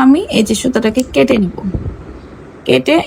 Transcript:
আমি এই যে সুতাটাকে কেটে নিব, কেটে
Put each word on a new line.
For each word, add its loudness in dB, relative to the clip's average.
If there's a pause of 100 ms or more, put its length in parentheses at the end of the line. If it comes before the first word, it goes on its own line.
আমি 6 (180)
এই 4
যে 0
সুতাটাকে 0 (120)
কেটে 2
নিব, -6 (1120)
কেটে 2 (100)